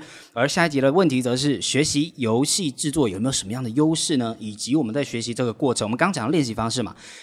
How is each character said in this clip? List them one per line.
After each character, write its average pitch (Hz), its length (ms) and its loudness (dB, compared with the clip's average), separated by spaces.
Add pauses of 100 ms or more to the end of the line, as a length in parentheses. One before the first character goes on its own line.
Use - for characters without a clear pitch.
(340)
而 120 120 2
下 170 200 2
一 165 40 2
集 139 120 0
的 135 100 6
问 180 160 4
题 127 140 2
则 123 160 0
是： 135 240 0
学 131 200 2
习 151 360 0
游 120 260 2
戏 156 260 0
制 143 220 -4
作 143 160 2
有 90 100 -4
没 120 120 -2
有 - 20 0
什 127 140 -4
么 101 80 -8
样 127 100 -6
的 117 60 -4
优 151 260 2
势 156 220 0
呢？ 113 200 -2
以 107 160 -10
及 113 220 -2
我 160 80 2
们 110 100 -4
在 143 80 0
学 123 200 -6
习 117 120 -4
这 127 120 -2
个 113 80 -2
过 - 200 0
程， 107 140 -2
我 - 20 -4
们 117 60 -2
刚 175 160 2
讲 120 140 -4
的 131 80 0
练 160 100 2
习 113 100 -4
方 113 160 -2
式 120 140 -2
嘛， 90 100 -6 (280)